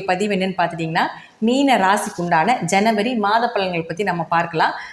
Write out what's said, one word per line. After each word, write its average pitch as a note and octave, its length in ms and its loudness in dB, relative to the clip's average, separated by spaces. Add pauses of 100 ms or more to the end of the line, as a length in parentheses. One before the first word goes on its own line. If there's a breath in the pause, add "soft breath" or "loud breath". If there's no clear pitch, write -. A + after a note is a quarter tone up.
பதிவு F#3+ 280 0
என்னன்னு F#3 240 -2
பார்த்துட்டீங்கன்னா, E3 480 -2 (360 loud breath)
மீன B3+ 360 4
ராசிக்குண்டான F#3+ 840 2
ஜனவரி G3+ 520 2
மாத G#3+ 320 2
பலன்களை F#3 360 -2
பத்தி E3+ 200 -6
நம்ம E3+ 200 -2
பார்க்கலாம். E3+ 500 0 (200 loud breath)